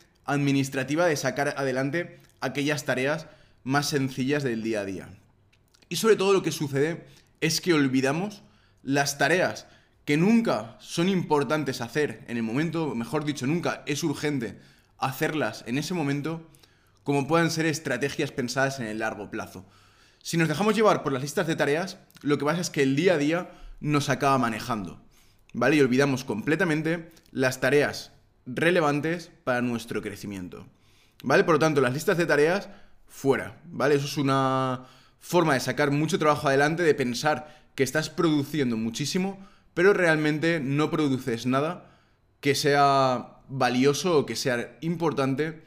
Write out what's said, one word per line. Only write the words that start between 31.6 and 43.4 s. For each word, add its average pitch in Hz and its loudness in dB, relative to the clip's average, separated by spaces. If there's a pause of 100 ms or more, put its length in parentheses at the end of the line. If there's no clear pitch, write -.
las 123 2
listas 160 0
de 170 2
tareas, 165 2 (360)
fuera, 110 -2
¿vale? 147 0
Eso 139 0
es - -8
una 131 0 (320)
forma 165 2
de 123 2
sacar 139 0
mucho 156 0
trabajo 147 2
adelante, 147 2
de 156 6
pensar 139 -4
que 135 0
estás 147 -2
produciendo 143 0
muchísimo, 151 -4 (280)
pero 190 6
realmente 160 2
no 139 0
produces 127 -2
nada 143 -2 (400)
que 139 2
sea 139 2